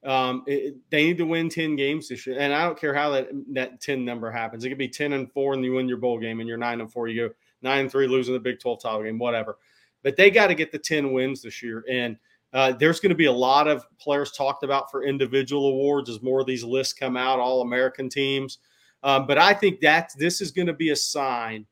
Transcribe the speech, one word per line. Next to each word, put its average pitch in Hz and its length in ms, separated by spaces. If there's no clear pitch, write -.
um, 127 420
it, 143 300
they 151 140
need 170 140
to 170 80
win 165 220
ten 156 280
games 143 320
this 120 180
year. 127 120
And 143 140
I 147 120
don't 170 140
care 143 160
how 147 160
that, 135 180
that 127 280
ten 135 240
number 117 260
happens. 117 340
It 127 60
could 135 80
be 131 100
ten 143 240
and 135 180
four 139 240
and 131 100
you 127 100
win 131 140
your 123 100
bowl 120 200
game 113 220
and 113 80
you're 117 100
nine 117 220
and 113 100
four, 117 180
you 117 200
go 110 60
nine 135 180
and 135 100
three, 135 160
losing 127 280
the 127 60
Big 123 200
Twelve 120 220
title 110 200
game, 110 160
whatever. 117 400
But 139 140
they 196 140
gotta 196 240
get 156 180
the 151 60
ten 143 340
wins 131 300
this - 200
year. 113 280
And, 120 260
uh, 131 200
there's 151 280
gonna 180 160
be 160 80
a 135 80
lot 131 340
of 147 180
players 143 320
talked 135 320
about 135 280
for 131 140
individual 139 640
awards 139 400
as 110 140
more 131 180
of 131 60
these 127 160
lists 127 300
come 127 240
out, 131 240
All-American 127 680
teams. 135 500
Um, 135 240
but 143 100
I 180 160
think 196 280
that 156 360
this 165 240
is 170 120
gonna 175 200
be 156 180
a 143 60
sign 117 760